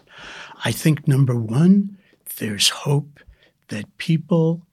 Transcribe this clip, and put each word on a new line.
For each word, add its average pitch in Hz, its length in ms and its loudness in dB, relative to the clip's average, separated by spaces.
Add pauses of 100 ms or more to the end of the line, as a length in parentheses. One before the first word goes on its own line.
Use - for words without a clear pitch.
(640)
I 117 80 0
think, 147 340 0
number 131 280 2
one, 165 640 2 (400)
there's 104 320 -2
hope 143 520 -4 (480)
that 208 280 -12
people 165 760 0